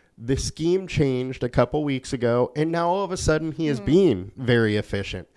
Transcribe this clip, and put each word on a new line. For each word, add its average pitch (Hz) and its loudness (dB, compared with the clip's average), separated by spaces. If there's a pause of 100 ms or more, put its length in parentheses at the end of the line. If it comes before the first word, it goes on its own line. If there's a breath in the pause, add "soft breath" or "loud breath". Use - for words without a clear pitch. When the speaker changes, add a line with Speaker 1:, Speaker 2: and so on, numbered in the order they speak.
(180 soft breath)
Speaker 1:
The 120 -4
scheme 175 -2
changed 131 -2
a 123 -2
couple 147 0
weeks 135 -4
ago, 120 0
and 156 0
now 170 0
all 190 -2
of 180 -6
a 185 -6
sudden 156 0
he 156 -2
is 143 0
Speaker 2:
Mm-hmm. 202 -8
Speaker 1:
being 131 4
very 117 2
efficient. 98 -6